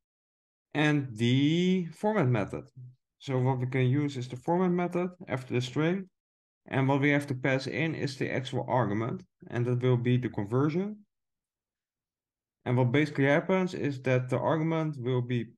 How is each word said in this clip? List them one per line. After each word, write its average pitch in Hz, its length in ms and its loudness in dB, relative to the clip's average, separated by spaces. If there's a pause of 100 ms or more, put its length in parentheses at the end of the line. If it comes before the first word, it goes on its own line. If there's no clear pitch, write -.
(760)
and 147 420 2
the 160 760 2
format 208 360 0
method. 101 360 -2 (560)
So 131 180 -4
what 127 220 0
we 123 60 -2
can 131 200 0
use 143 300 0
is 127 120 -6
the 123 80 -10
format 175 360 0
method 175 380 -2 (180)
after 123 260 -4
the 123 60 2
string. 170 500 -2 (560)
And 131 220 0
what 139 120 4
we 147 100 4
have 143 180 2
to 135 60 -2
pass 131 320 0
in 156 280 -2
is - 220 -4
the - 140 -4
actual 127 380 -4
argument, 117 540 0 (260)
and 120 180 -2
that 123 160 0
will 127 140 4
be 120 220 2
the 123 100 -2
conversion. 151 720 -2 (1700)
And 123 120 2
what 123 160 4
basically 147 340 2
happens 180 480 2
is 127 280 -4
that 127 280 2
the 131 80 0
argument 160 600 0
will 123 240 -2
be 120 360 -4